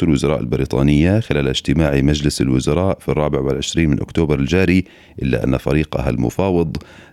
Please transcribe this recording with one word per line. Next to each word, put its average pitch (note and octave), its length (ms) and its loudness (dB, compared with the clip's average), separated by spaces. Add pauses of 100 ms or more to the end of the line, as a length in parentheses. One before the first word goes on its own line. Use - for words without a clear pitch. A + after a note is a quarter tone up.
الوزراء C#2+ 380 0
البريطانية C#2+ 800 2
خلال C#2+ 280 -2
اجتماع C#2+ 520 0
مجلس D2 400 0
الوزراء D2 580 0
في - 100 -8
الرابع C#2+ 320 0
والعشرين C#2 500 -2
من C2+ 100 0
أكتوبر D2+ 380 -2
الجاري F2 460 2 (380)
إلا B1 220 -2
أن C2 120 0
فريقها C#2 540 -2
المفاوض E2 680 -2 (360)